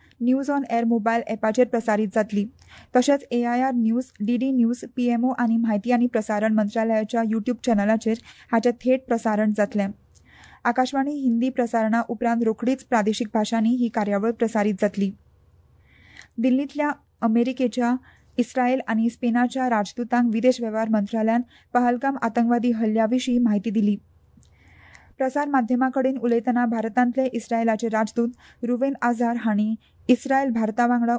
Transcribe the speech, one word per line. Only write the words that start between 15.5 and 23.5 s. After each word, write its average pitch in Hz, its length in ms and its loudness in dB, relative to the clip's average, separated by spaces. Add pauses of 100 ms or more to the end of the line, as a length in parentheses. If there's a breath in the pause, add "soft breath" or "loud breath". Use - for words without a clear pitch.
दिल्लींतल्या 277 520 0 (300)
अमेरिकेच्या, 240 760 0 (420 soft breath)
इस्रायल 247 500 0
आनी 226 240 0
स्पेनाच्या 247 600 0
राजदूतांक 233 600 0
विदेश 240 280 2
वेव्हार 220 280 -4
मंत्रालयान 220 540 0 (320 soft breath)
पहलगाम 247 480 0
आतंकवादी 233 480 0
हल्ल्या 220 360 0
विशीं 247 340 0
म्हायती 214 300 0